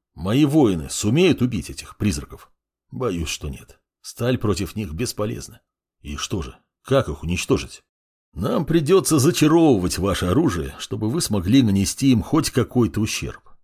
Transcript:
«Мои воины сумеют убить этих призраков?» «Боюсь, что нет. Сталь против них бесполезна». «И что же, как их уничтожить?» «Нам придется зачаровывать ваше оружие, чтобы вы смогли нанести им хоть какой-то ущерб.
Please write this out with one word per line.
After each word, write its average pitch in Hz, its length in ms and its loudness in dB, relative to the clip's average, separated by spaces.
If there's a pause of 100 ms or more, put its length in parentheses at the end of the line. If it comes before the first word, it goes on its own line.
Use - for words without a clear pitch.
(160)
«Мои 110 300 0
воины 113 440 2
сумеют 139 520 2
убить - 280 -4
этих - 280 -18
призраков?» - 540 -6 (400)
«Боюсь, 92 380 -4
что - 200 -10
нет. - 300 -16 (220)
Сталь 120 360 -4
против 95 380 -2
них 98 180 -6
бесполезна». - 680 -8 (400)
«И 73 140 -10
что 92 260 -6
же, 65 160 -12 (260)
как 127 260 0
их 76 140 -10
уничтожить?» - 600 -2 (520)
«Нам 165 300 -2
придется 160 520 2
зачаровывать 147 800 4
ваше 92 280 -2
оружие, 90 520 0
чтобы 107 320 -6
вы 160 120 -2
смогли 104 400 2
нанести 101 500 2
им 110 100 4
хоть - 280 0
какой-то 117 500 0
ущерб. - 500 -6 (140)